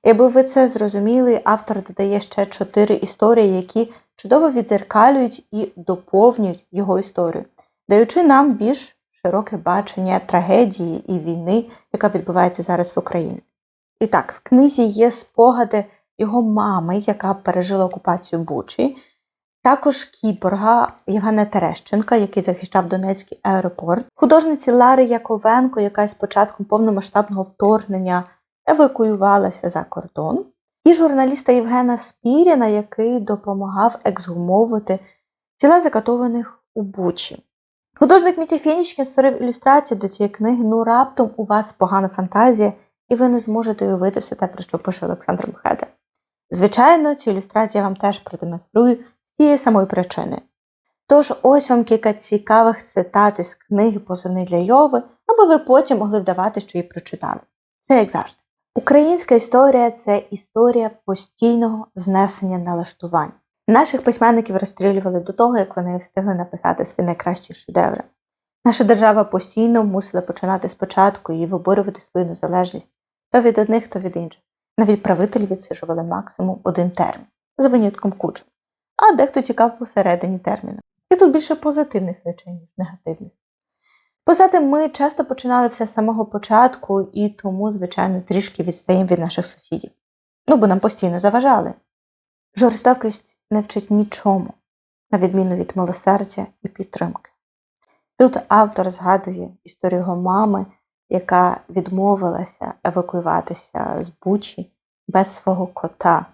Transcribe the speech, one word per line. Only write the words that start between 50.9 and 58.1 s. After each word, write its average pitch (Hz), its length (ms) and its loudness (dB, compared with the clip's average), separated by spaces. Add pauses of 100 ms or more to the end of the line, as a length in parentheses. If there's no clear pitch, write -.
Тож 285 340 4
ось 277 280 4
вам 240 140 4
кілька 220 300 0
цікавих 220 720 0
цитат 202 560 0
із - 160 -8
книги 208 440 0
«Позивний 185 460 -6
для 175 120 -2
Йови», 247 460 2 (240)
аби 440 200 6
ви 320 100 6
потім 262 400 2
могли 208 220 -2
вдавати, 185 400 -2
що 196 180 -10
її 175 120 -8
прочитали. - 500 -10 (400)
Все 269 180 2
як 220 120 2
завжди. - 300 -8 (360)